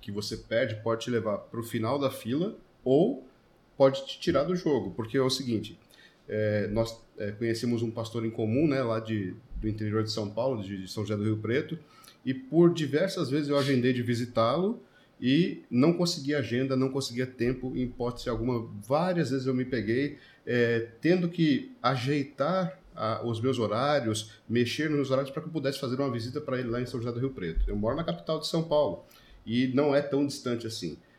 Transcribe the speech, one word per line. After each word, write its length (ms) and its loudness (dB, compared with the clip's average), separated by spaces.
que 100 -10
você 240 -6
perde 380 0
pode 200 -2
te 60 -4
levar 280 0
pro 240 -8
final 360 -2
da 120 0
fila 440 -4
ou 420 4
pode 320 4
te 140 -12
tirar 240 2
do 100 0
jogo, 400 0
porque 220 -4
é 60 4
o 80 4
seguinte, 480 -4
é, 420 0
nós, 240 0
é, 140 -4
conhecemos 500 0
um 80 -2
pastor 360 -6
em 40 0
comum, 380 2
né, 140 2
lá 180 0
de, 340 -4
do 100 -4
interior 380 0
de 80 -4
São 160 -2
Paulo, 340 -2
de, 200 -6
de 100 -12
São 120 -4
José 120 -2
do 80 -2
Rio 140 2
Preto, 400 -2
e 80 -2
por 400 6
diversas 560 0
vezes 200 0
eu 100 4
agendei 340 4
de 80 0
visitá-lo 800 0
e 480 2
não 240 6
conseguia 460 0
agenda, 380 0
não 120 2
conseguia 380 -2
tempo, 480 -2
em 60 -2
hipótese 480 -4
alguma. 400 -2
Várias 440 2
vezes 160 0
eu 80 2
me 100 0
peguei, 540 0
é, 400 2
tendo 280 4
que 440 2
ajeitar 960 0
a, 320 -2
os 140 -2
meus 180 2
horários, 720 0
mexer 400 0
nos 80 2
meus 140 0
horários 220 0
pra 100 -8
que 60 -12
eu 40 -10
pudesse 280 -2
fazer 160 -2
uma 160 -2
visita 280 -6
pra 200 -4
ele 80 -4
lá 120 -2
em 60 -2
São 140 -6
José 120 -4
do 60 -6
Rio 120 -2
Preto. 360 -2
Eu 80 -2
moro 220 0
na 80 -4
capital 340 -4
de 80 -6
São 160 0
Paulo 420 0
e 300 2
não 180 4
é 80 6
tão 240 0
distante 400 -4
assim. 320 -8